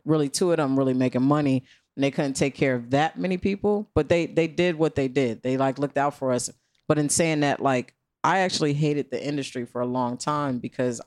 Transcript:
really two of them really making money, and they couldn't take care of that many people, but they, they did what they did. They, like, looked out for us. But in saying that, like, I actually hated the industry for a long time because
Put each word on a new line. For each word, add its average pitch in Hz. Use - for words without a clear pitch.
really 151
two 175
of 165
them 135
really 135
making 127
money, 135
and 131
they 139
couldn't 139
take 139
care 135
of 120
that 143
many 180
people, 208
but 143
they, 170
they 165
did 165
what 156
they 139
did. 127
They, 131
like, 131
looked 139
out 139
for 131
us. 120
But 151
in 147
saying 160
that, 143
like, 127
I 165
actually 180
hated 147
the 117
industry 135
for 120
a 123
long 123
time 143
because 123